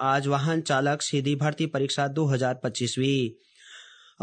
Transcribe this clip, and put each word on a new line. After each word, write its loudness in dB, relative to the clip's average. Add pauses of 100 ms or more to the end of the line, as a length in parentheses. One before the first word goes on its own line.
आज 2
वाहन 2
चालक 0
सीधी 0
भर्ती 0
परीक्षा 0
दो 0
हजार 0
पच्चीस -4
हुई। 0 (840)